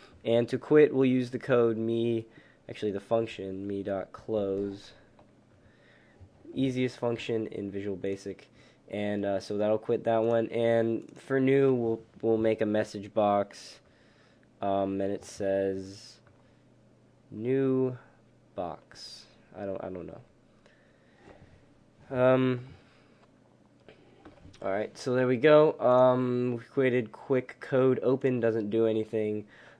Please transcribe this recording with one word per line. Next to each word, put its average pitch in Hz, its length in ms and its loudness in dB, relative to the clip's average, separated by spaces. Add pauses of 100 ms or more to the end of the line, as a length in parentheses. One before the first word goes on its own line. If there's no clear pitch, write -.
(240)
And 117 240 2
to 127 100 -4
quit, 151 340 6
we'll 135 120 2
use 127 260 2
the 127 80 -6
code 117 380 2
me, 113 500 -2 (420)
actually 107 240 -6
the 98 80 -6
function, 98 680 -6
me 98 160 -6
dot 98 300 -6
close. 101 800 -6 (1600)
Easiest 127 440 -2
function 117 500 -4
in 101 220 -8
Visual 98 260 -8
Basic. 98 540 -10 (400)
And, 104 340 -4
uh, 98 140 -2
so 104 200 -6
that'll 107 200 0
quit 113 260 -4
that 113 180 2
one. 117 260 0
And 117 580 0 (100)
for 135 220 -2
new, 135 360 4
we'll, 113 260 -2 (220)
we'll 113 160 2
make 110 240 0
a 107 40 2
message 107 460 -4
box. 101 680 0 (800)
Um, 98 400 0
and 98 120 -2
it 98 120 -8
says 98 960 -4 (1080)
new 131 680 -2 (580)
box. - 720 -12 (300)
I 101 100 -10
don't, 95 180 -8
I 90 60 -10
don't 87 160 -10 (2000)
know. 135 60 -8
Um, 127 440 2 (2000)
all 98 80 -4
right, 104 260 -4
so 127 180 -4
there 127 120 2
we 127 100 2
go. 151 420 6
Um, 123 800 4
we 117 80 -12
created 123 480 0
quick - 480 -4
code 131 420 2
open, 127 380 0
doesn't 110 300 0
do 113 160 2
anything, 107 580 -2 (360)